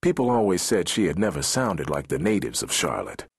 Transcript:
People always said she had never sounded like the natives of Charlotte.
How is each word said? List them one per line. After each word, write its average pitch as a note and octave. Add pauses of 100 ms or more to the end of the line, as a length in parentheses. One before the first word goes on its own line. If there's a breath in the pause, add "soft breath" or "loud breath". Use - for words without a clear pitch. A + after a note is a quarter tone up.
People E3+
always G#2
said F#2
she G#2
had D#2
never F#2+
sounded F2
like C#2+
the C2+
natives G2
of -
Charlotte. - (140)